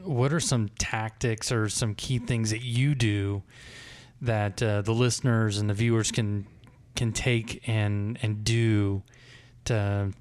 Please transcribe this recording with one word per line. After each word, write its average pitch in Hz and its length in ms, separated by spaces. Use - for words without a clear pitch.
what 139 300
are 170 60
some 113 380
tactics 110 760
or 110 180
some 107 260
key 127 240
things 117 320
that 110 100
you 127 320
do 101 480
that, 104 400
uh, 104 200
the 104 120
listeners 113 680
and 104 100
the 104 40
viewers 113 380
can, 104 340
can 117 180
take - 560
and, 104 520
and 107 220
do 107 580
to, 101 560